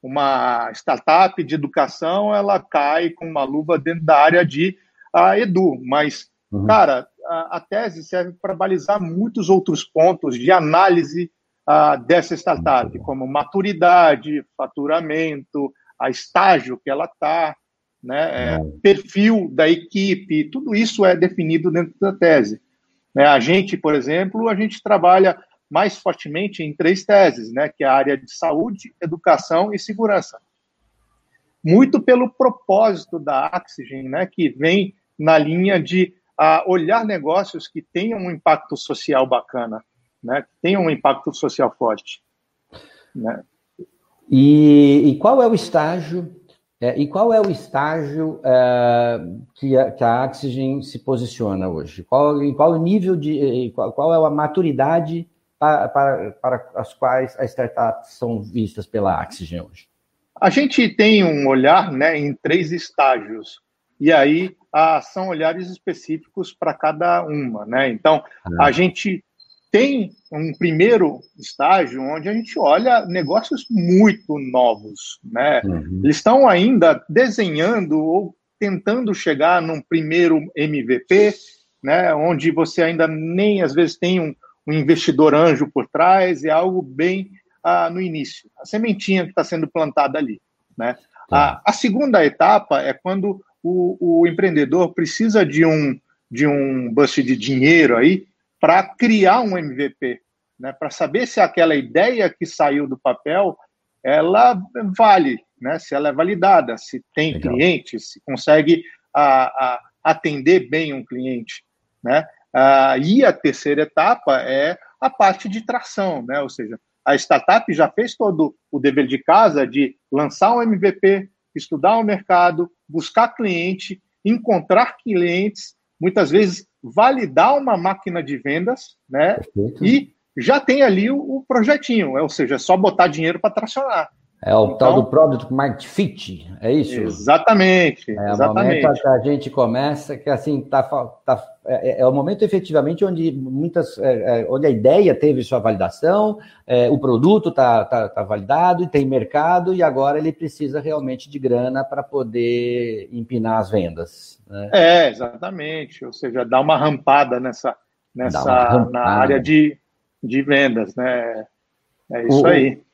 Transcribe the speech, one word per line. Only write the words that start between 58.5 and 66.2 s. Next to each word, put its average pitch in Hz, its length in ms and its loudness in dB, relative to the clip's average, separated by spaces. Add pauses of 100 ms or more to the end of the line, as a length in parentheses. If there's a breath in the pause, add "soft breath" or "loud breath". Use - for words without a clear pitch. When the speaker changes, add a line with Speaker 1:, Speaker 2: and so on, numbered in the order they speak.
Speaker 2:
pela 98 340 -2
Axigen 82 420 -12
hoje? - 280 -20 (500)
Speaker 1:
A 190 100 2
gente 269 380 0
tem 208 340 4
um 147 280 0
olhar, 156 420 2
né, 151 260 -2
em 143 160 -6
três 160 380 -2
estágios, 120 880 -4 (400)
e 151 140 4
aí, 156 420 2 (160)
ah, 156 300 2
são 190 260 -10
olhares 170 420 -4
específicos 160 840 -10